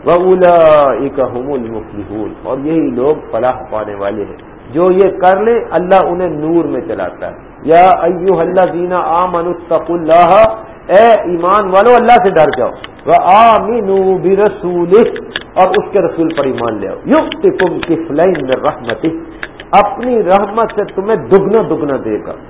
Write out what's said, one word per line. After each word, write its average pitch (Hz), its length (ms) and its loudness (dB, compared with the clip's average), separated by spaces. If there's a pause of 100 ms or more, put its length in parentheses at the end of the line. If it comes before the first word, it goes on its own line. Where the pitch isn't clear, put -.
واولئک 156 1120 4 (140)
ھم 123 220 -8
المفلحون، 107 760 -10 (140)
اور 131 140 -6 (100)
یہی 160 180 -2 (140)
لوگ 147 160 0 (160)
فلاح 123 260 -2 (140)
پانے 104 300 -6
والے 101 280 -4
ہیں۔ - 80 -16 (360)
جو 170 180 2
یہ 185 320 2
کر 190 240 4
لیں 233 120 2 (200)
اللہ 180 320 2
انہیں 175 320 -4
نور 160 300 0
میں 127 140 -6
چلاتا 90 440 -8
ہے۔ - 40 -18 (360)
یا 175 140 8 (220)
ایھا 180 340 0
الذین 175 520 -2
آمنوا 170 600 -2
اتقوا 170 440 -4
اللہ، 165 320 4 (680)
اے 226 100 6 (240)
ایمان 185 420 0
والو 233 220 6
اللہ 233 300 4
سے 190 120 2
ڈر 151 200 4
جاؤ، 113 140 -2 (380)
وآمنوا 190 1120 2
برسولہ، 185 800 2 (560)
اور 185 80 4 (120)
اس - 140 -6
کے 190 120 2
رسول 165 320 -2
پر 143 140 -2
ایمان 117 300 -6
لے 95 80 -8
آؤ، 95 100 -10 (140)
یؤتکم 175 720 0
کفلین 160 580 -2
من 127 220 -4
رحمتہ، 120 440 -4 (680)
اپنی 240 440 -2
رحمت 202 520 0
سے 208 80 -2 (100)
تمہیں 202 240 -2 (140)
دگنا 196 380 2
دگنا 143 360 -4
دے 107 200 -4
گا۔ 85 120 -12 (120)